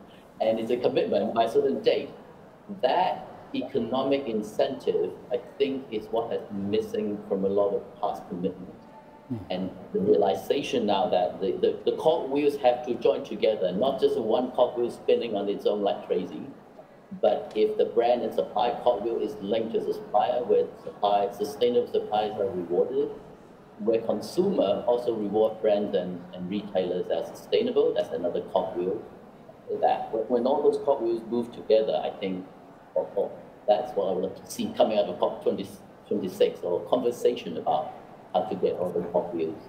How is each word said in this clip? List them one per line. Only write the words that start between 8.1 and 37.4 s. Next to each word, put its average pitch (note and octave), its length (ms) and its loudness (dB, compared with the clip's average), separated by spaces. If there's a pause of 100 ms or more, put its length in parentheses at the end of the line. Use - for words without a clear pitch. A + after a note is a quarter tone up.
commitments. - 580 -8 (460)
Mm. A#2 60 -4 (120)
And F#3 200 -4 (220)
the G3+ 80 0
realization - 880 2
now F#2+ 220 2
that F2+ 320 0
the, F#2+ 120 0
the, - 240 2 (140)
the A2+ 60 -4
cogwheels C#3+ 600 2
have - 280 2
to A#2+ 80 -2
join - 300 2
together, G#2 480 0
not B2 280 0
just C#3 180 4
one B2 340 2
cogwheel A#2+ 380 2
spinning A#2 440 0
on G2+ 140 0
its G2 180 -2
own G#2 160 2
like - 240 0
crazy, - 360 -2 (800)
but - 360 2
if G#2+ 200 4
the - 100 4
brand A#2+ 360 2
and A2 100 -4
supply - 380 0 (140)
cogwheel A#2 360 2
is - 200 -4
linked A2+ 320 -2
to G#2 80 0
the - 140 -2
supplier, - 500 0
where G2 220 4 (180)
supply, G2+ 480 0
sustainable A#2+ 600 0
suppliers G#2+ 460 0
are G2 120 0
rewarded, F2+ 600 0 (680)
where A2 220 2
consumer G#2+ 840 2
also A#2+ 280 2
reward G#2+ 460 2
brands G#2 360 2
and, F2+ 260 -2 (120)
and F2+ 140 -8
retailers F#2 600 -2
that E2+ 160 0
are - 100 -6
sustainable, - 600 2
that's - 160 0
another - 320 -2 (100)
cogwheel. F#2 500 -2 (800)
That - 320 2
when, - 120 -2
when A#2+ 220 2
all D3 160 2
those C#3+ 220 4
cogwheels A#2 440 0
move A#2+ 240 -2
together, G#2+ 520 2
I - 60 -2 (100)
think, F#2 240 -4 (520)
oh, F2+ 200 -2
oh, F#2+ 140 0 (380)
that's - 280 0
what F#2+ 120 0
I F#2+ 40 -2
would F#2 120 -2
like - 200 -10
to - 60 -18
see G#2+ 260 -6
coming G#2+ 220 4
out G#2 80 2
of A2 140 -6
cop - 240 0
twenty, G2 220 -2 (420)
twenty-six, - 540 0
or F2 260 -2
conversation A#2+ 680 0